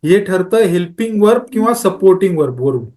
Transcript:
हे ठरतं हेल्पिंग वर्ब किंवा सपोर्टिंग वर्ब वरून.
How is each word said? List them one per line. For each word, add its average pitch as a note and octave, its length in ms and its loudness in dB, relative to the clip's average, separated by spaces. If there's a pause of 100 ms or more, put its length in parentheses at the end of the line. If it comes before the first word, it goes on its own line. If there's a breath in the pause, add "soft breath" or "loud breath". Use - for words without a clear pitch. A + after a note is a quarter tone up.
हे F3 200 2
ठरतं F#3 340 -2
हेल्पिंग G3+ 680 -2
वर्ब A#3+ 180 4 (120)
किंवा A3+ 200 0
सपोर्टिंग F#3 640 2
वर्ब C3 240 -2
वरून. B2+ 240 -2 (120)